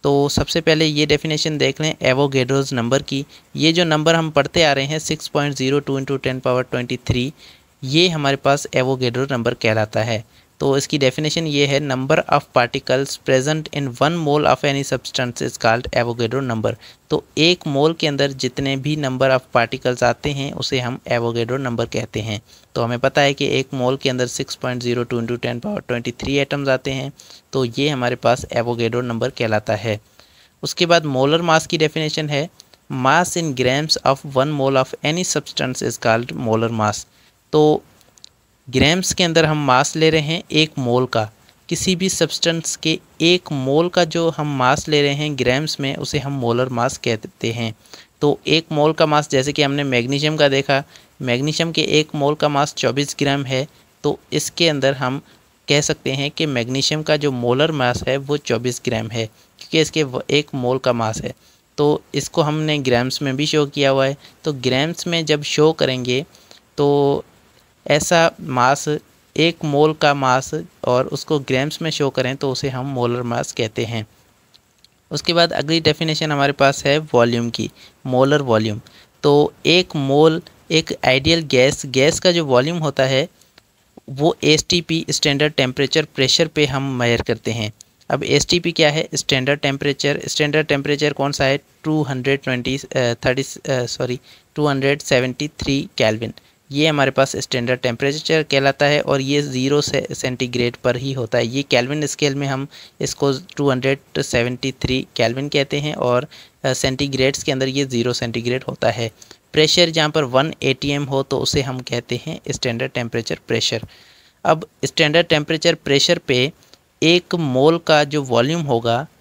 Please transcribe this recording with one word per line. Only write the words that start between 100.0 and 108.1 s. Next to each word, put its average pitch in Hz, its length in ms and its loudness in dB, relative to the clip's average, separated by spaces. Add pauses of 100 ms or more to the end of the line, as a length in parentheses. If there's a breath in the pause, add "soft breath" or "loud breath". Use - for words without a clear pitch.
सेंटीग्रेड 123 640 -2
पर 123 220 0
ही 135 160 -6
होता 123 240 -2
है। 120 100 2
ये 135 160 -2
केल्विन 139 420 0
स्केल 139 300 -2
में 143 120 -4
हम 135 200 -4 (340 loud breath)
इसको 139 320 -2
टू 139 360 -2
हंड्रेड 135 520 -2
सेवेंटी 127 500 -2
थ्री - 440 -2
केल्विन 123 340 0
कहते 143 300 0
हैं 151 140 -4
और, 123 340 0 (380 loud breath)
अ, 131 80 2
सेंटीग्रेड्स 135 720 -2
के 151 80 -2
अंदर 135 160 -2
ये 135 180 0
ज़ीरो 123 280 0